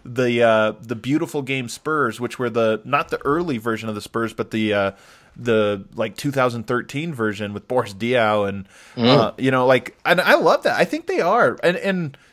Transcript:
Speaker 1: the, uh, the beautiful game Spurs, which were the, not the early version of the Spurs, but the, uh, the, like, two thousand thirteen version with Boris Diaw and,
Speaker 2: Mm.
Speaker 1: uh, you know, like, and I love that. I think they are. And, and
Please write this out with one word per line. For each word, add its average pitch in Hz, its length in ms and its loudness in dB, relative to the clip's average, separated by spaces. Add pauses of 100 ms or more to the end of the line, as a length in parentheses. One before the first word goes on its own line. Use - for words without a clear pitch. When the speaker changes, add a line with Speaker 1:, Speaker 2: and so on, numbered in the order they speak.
Speaker 1:
the, 120 400 0
uh, 110 280 4 (100)
the 117 140 -8
beautiful 143 480 -2
game 131 260 -6
Spurs, 135 500 -4
which 120 200 -6
were 123 100 -2
the, 110 340 0
not 147 260 -2
the - 160 -4
early 151 320 -2
version 110 320 -4
of 107 60 -6
the 104 60 -8
Spurs, 113 320 -6
but 107 180 -8
the, 107 220 0
uh, 98 180 2 (460)
the, 107 460 0 (120)
like, 110 200 -4
two 143 160 -4
thousand 127 360 -2
thirteen 135 460 -6
version 107 400 -4
with 101 140 -10
Boris 113 260 -2
Diaw 107 540 2
and, 98 180 -6 (300)
Speaker 2:
Mm. 120 220 6
Speaker 1:
uh, 113 200 2
you 131 140 2
know, 127 160 2
like, 131 380 2
and 175 160 4
I 196 140 4
love 262 280 2
that. 120 160 0
I 165 60 4
think 311 220 -6
they 370 120 -2
are. 175 420 2
And, 175 140 2
and 180 420 -4 (160)